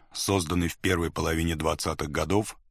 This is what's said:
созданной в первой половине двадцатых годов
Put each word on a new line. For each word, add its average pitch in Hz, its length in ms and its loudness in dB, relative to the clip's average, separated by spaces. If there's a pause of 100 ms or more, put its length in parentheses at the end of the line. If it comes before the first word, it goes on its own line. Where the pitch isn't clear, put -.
(120)
созданной 87 560 0
в - 100 -6
первой 85 320 0
половине 82 460 0
двадцатых 78 540 -2
годов 80 460 0 (140)